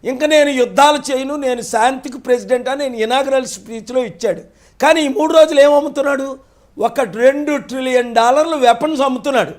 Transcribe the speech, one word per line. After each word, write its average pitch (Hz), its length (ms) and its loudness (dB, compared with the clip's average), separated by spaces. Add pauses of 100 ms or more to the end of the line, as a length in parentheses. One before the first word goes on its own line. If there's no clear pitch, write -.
"ఇంక 262 200 -6
నేను 302 260 4
యుద్ధాలు 262 600 2
చేయను, 269 240 -4
నేను 254 260 -4
శాంతికి 254 560 -2
ప్రెసిడెంట్" 247 520 -2
అని 277 200 -4
నేను 233 140 -4
ఇనాగరల్ 262 420 0
స్పీచ్లో 202 580 -8
ఇచ్చాడు. 185 380 -6 (400)
కానీ 320 200 2
ఈ 294 60 -2
మూడు 302 260 -2
రోజులు 311 260 4
ఏం 285 140 6
అమ్ముతున్నాడు? 277 680 -2 (400)
ఒక 233 200 -2
రెండు 269 580 0
ట్రిలియన్ 247 580 -2
డాలర్లు 277 400 2
వెపన్స్ 262 460 2
అమ్ముతున్నాడు. 254 580 0